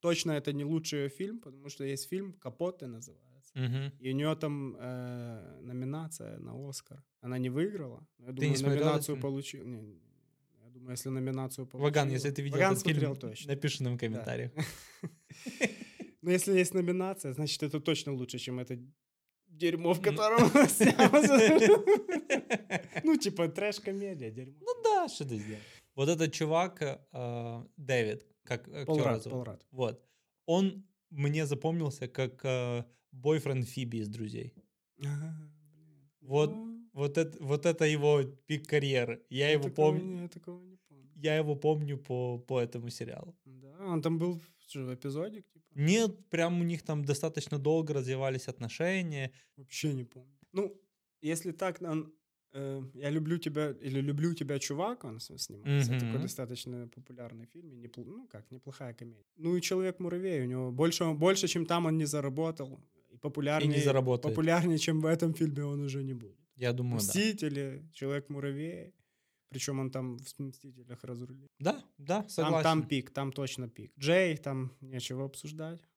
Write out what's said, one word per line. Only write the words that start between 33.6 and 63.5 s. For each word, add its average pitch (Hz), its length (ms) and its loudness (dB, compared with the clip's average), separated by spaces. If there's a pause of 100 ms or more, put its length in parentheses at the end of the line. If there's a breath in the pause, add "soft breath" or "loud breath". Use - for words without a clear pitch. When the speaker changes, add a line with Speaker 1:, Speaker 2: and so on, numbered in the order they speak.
Speaker 2:
Фиби 120 300 -6
из 107 100 -4
"Друзей". 113 440 -8 (520)
Speaker 1:
Ага, 147 280 -6 (420)
блин. - 360 -20 (100)
Speaker 2:
Вот, 147 300 2
Speaker 1:
Ну. 226 420 -10
Speaker 2:
вот 143 260 -2
это, 160 260 0
вот 143 220 0
это 160 180 2
его 147 380 4 (240)
пик 151 220 -4
карьеры. 131 600 2
Я 135 160 2
Speaker 1:
Я 151 60 6
Speaker 2:
его 147 100 4
Speaker 1:
такого 151 300 4
Speaker 2:
помню. 185 100 0 (140)
Speaker 1:
не, 175 60 -8
я 175 60 -10
такого 180 360 -16
не 185 120 -20 (120)
помню. 139 260 -20
Speaker 2:
Я 151 220 0
его 151 200 0
помню 147 420 0
по, 123 400 -4
по 123 220 -2
этому 117 300 -4
сериалу. 120 440 -12 (100)
Speaker 1:
Да, 135 320 -20 (100)
он 165 160 0
там 165 160 2
был 175 200 0
в, 160 40 -14 (260)
что, 139 120 -10
в 127 140 -6
эпизодик, 165 540 -8
типа? - 160 -20 (100)
Speaker 2:
Нет, 185 560 2
прям 170 300 2
у 175 40 2
них 170 180 -2
там 147 220 -2
достаточно 147 540 -2
долго 151 360 2
развивались 131 540 -2
отношения. 151 840 -4 (260 soft breath)
Speaker 1:
Вообще 143 380 -4
не 127 100 -6
помню. 131 320 -20 (160)
Ну, 196 280 -4 (420)
если 160 300 -4
так, 180 300 -4
он 156 300 -4 (460)
Э, 135 240 -8 (120)
"Я 139 160 -4
люблю 160 280 0
тебя" 151 320 -2 (140)
или 135 160 -2
"Люблю 147 340 0
тебя, 143 240 -4
чувак", 180 460 -4
он 113 160 -12
с-, - 180 -16
снимался. 135 540 0
Speaker 2:
Мгм. - 80 0
Speaker 1:
Такой 117 220 -2
достаточно 123 640 -8
популярный 117 640 -18
фильм, 165 200 -20
и 127 40 -20
непл-, 120 300 -16
ну 220 260 -16
как, 104 180 -18
неплохая 131 440 -14
комедия. 113 300 -18 (120)
Ну 165 200 0
и 175 40 0
"Человек-муравей", 180 840 -2
у 123 40 -2
него 127 260 -2
больше, 165 320 2 (100)
больше, 185 340 4
чем 165 180 0
там 170 200 2
он 160 120 4
не 156 80 2
заработал, 143 760 -4 (340)
и 120 40 -20
популярнее, 147 540 2